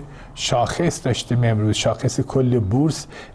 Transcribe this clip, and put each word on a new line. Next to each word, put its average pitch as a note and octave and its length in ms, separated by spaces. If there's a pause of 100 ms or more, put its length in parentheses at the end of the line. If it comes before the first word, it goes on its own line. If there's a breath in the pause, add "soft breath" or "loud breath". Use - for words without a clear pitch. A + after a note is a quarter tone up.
(360 loud breath)
شاخص - 720
داشتیم B2 380
امروز. G#2+ 320
شاخص - 440
کل B2 400
بورس B2+ 480 (280 loud breath)